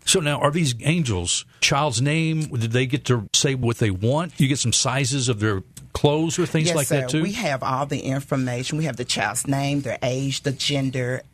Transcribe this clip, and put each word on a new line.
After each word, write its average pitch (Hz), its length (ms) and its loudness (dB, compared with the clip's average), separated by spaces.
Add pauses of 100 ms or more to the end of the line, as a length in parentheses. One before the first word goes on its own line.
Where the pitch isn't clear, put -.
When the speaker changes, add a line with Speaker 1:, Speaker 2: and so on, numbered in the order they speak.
Speaker 1:
So 190 140 4
now, 147 200 0
are 143 100 4
these 147 300 2
angels, 120 640 0 (160)
child's 139 400 2
name, 160 460 0
did 113 260 -2
they 127 140 2
get 127 180 -2
to 117 300 2
say 139 200 2
what 117 220 0
they 110 140 2
want? 127 480 0
You 139 100 4
get 135 100 0
some 117 140 0
sizes 131 560 0
of 117 120 0
their 101 220 0 (300)
clothes 156 460 2
or 175 80 2
things 160 220 2
Speaker 2:
Yes, 170 80 2
Speaker 1:
like 143 100 2
Speaker 2:
sir. 143 160 2
Speaker 1:
that, 127 80 -4
too? 156 120 2
Speaker 2:
We 202 100 0
have 160 300 -2
all 135 220 0
the 143 160 -4
information. 131 800 -2
We 160 60 0
have 143 120 -2
the 123 80 -6
child's 104 420 -2
name, 139 360 0
their 120 200 -4
age, 131 400 -2
the 139 100 -2
gender, 131 680 -2 (120)